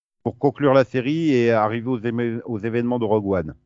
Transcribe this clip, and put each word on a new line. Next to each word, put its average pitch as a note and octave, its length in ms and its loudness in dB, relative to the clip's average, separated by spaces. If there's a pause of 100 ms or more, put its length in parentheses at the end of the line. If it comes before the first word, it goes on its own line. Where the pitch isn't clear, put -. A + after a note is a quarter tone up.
(240)
Pour A#2 140 -4
conclure C#3 360 2
la C3+ 100 6
série D3 480 -2
et A#2+ 200 4
arriver A2 360 0
aux B2+ 120 -4
éme-, A#2 440 -4
aux A#2 140 -6
événements A#2+ 400 -2
de A#2 60 -2
Rogue G#2 260 0
One. E2 240 -2 (120)